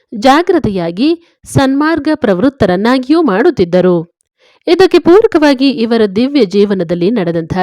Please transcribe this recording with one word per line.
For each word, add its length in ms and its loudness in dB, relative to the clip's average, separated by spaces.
ಜಾಗೃತೆಯಾಗಿ 1080 0
ಸನ್ಮಾರ್ಗ 680 -2
ಪ್ರವೃತ್ತರನ್ನಾಗಿಯೂ 1080 0
ಮಾಡುತ್ತಿದ್ದರು. 1000 0
ಇದಕ್ಕೆ 320 2
ಪೂರಕವಾಗಿ 720 2
ಇವರ 360 0
ದಿವ್ಯ 400 0
ಜೀವನದಲ್ಲಿ 680 -2
ನಡೆದಂಥ 520 -4